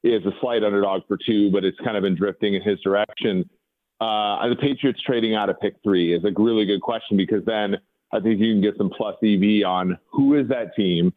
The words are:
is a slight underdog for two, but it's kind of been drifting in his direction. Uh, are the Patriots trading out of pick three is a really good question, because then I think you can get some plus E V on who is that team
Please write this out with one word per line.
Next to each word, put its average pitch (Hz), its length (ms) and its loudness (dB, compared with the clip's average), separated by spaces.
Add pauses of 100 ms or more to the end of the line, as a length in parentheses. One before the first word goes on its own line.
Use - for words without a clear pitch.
is 113 240 0
a 98 140 -2
slight 117 240 -2
underdog 101 420 0
for 101 100 -2
two, 104 360 2
but 98 120 0
it's 92 200 -2
kind 113 120 -2
of 98 60 0
been 95 140 0
drifting 98 380 -2
in 95 80 -4
his 104 180 -2
direction. 190 680 -2 (520)
Uh, 107 420 -2
are 123 80 -2
the 123 60 0
Patriots 139 440 -2
trading 113 360 0
out 104 120 0
of 95 120 -4
pick - 240 -4
three 90 300 2
is 85 100 -2
a 104 120 0
really 107 300 2
good 98 140 0
question, 110 360 -4
because 95 280 0
then 107 320 -2 (360)
I 113 60 0
think 104 220 0
you 110 120 2
can 104 80 4
get 104 160 2
some 98 140 -2
plus 107 320 -6
E 107 140 4
V 101 260 4
on 90 340 0 (140)
who 139 240 4
is 135 140 0
that 117 260 -4
team 90 420 2